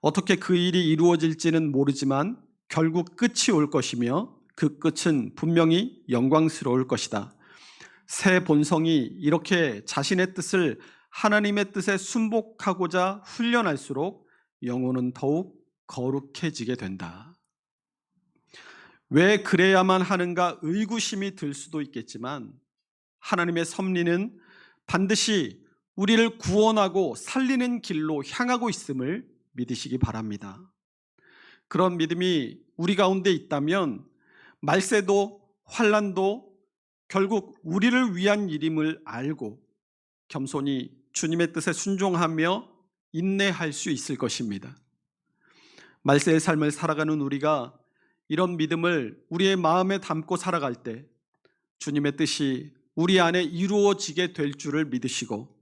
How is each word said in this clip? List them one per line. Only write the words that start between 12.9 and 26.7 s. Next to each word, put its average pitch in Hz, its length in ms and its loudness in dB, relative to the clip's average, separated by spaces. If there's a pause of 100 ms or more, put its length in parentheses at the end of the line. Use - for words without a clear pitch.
훈련할수록 190 1040 -2 (360)
영혼은 127 500 -2
더욱 156 500 -2 (240)
거룩해지게 131 920 -4
된다." 95 600 -12 (1700)
왜 196 320 6
그래야만 185 580 4
하는가 180 640 0
의구심이 196 720 -4
들 147 160 -8
수도 151 300 -8
있겠지만 120 720 -10 (640)
하나님의 170 480 -2
섭리는 185 720 -2 (480)
반드시 185 760 0 (340)
우리를 226 420 4
구원하고 196 760 2